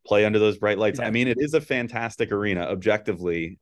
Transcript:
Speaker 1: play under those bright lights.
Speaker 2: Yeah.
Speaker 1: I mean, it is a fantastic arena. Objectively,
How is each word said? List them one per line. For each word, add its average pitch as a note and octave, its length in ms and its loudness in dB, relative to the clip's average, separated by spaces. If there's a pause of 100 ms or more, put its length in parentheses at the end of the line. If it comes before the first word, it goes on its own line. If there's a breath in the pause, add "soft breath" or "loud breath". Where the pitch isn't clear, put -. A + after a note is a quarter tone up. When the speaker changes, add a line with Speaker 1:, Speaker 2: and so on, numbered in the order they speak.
Speaker 1:
play G#2 180 4
under G#2+ 140 2
those G#2 200 2
bright G#2 200 0
lights. G#2 200 0
Speaker 2:
Yeah. A2+ 80 -4
Speaker 1:
I G#2+ 40 -4
mean, A#2+ 180 2
it A#2 100 0
is D3 160 0
a D#3+ 60 2
fantastic A#2+ 720 -4
arena. G2+ 300 0
Objectively, F2+ 1000 -2